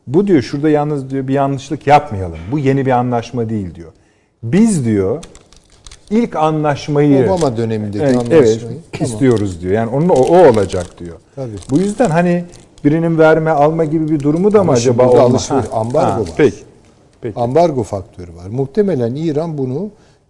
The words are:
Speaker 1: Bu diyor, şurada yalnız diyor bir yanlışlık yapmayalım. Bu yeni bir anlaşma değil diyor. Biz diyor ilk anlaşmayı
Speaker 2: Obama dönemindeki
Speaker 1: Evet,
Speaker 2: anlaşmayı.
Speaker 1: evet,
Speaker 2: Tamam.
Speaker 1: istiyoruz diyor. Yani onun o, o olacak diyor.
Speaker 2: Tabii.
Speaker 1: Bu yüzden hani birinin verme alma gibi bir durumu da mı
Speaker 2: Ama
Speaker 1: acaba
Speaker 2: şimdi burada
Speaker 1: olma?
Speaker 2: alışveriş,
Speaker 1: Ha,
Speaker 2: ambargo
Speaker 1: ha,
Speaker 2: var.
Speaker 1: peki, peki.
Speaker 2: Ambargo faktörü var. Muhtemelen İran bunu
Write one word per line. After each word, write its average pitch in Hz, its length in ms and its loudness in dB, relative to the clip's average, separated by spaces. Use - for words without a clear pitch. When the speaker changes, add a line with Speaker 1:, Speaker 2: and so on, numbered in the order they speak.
Speaker 1:
Bu 180 200 0
diyor, 170 140 4
şurada 147 280 -2
yalnız 147 400 -2
diyor 135 180 -6
bir 135 60 -2
yanlışlık 139 540 -4
yapmayalım. 95 500 2
Bu 151 80 -4
yeni 135 260 0
bir 131 60 0
anlaşma 123 580 -2
değil 98 260 -6
diyor. 85 160 -20
Biz 170 420 2
diyor 110 380 0
ilk 220 260 -2
anlaşmayı 147 880 2
Speaker 2:
Obama 139 320 0
dönemindeki 107 480 -4
Speaker 1:
Evet, 131 120 2
Speaker 2:
anlaşmayı. 120 260 4
Speaker 1:
evet, 113 180 2
Speaker 2:
Tamam. 127 220 -6
Speaker 1:
istiyoruz 104 480 0
diyor. 92 120 -2
Yani 113 220 0
onun 165 140 0
o, 180 40 2
o 170 360 6
olacak 95 500 -2
diyor. 85 160 -16
Speaker 2:
Tabii. 123 200 -12
Speaker 1:
Bu 131 80 2
yüzden 208 320 0
hani 175 360 0
birinin 165 320 0
verme 160 340 4
alma 160 340 2
gibi 156 240 -2
bir 156 100 0
durumu 165 340 0
da 214 40 4
mı 202 40 4
Speaker 2:
Ama 170 120 2
Speaker 1:
acaba 123 300 2
Speaker 2:
şimdi 127 80 4
burada 127 140 6
Speaker 1:
olma? 120 100 4
Speaker 2:
alışveriş, 135 300 -2
Speaker 1:
Ha, - 140 -8
Speaker 2:
ambargo 120 320 -2
Speaker 1:
ha, 101 100 -4
Speaker 2:
var. 92 160 -6
Speaker 1:
peki, 123 200 2
peki. 117 180 -8
Speaker 2:
Ambargo 135 440 0
faktörü 90 520 -12
var. 87 140 -18
Muhtemelen 131 680 -2
İran 156 420 -4
bunu 139 320 -6